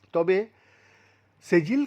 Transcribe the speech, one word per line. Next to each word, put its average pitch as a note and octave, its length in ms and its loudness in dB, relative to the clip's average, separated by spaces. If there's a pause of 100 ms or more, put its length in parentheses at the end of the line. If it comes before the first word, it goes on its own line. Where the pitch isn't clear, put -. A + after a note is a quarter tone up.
(140)
তবে E3+ 240 0 (1080)
সেজিল F3+ 420 0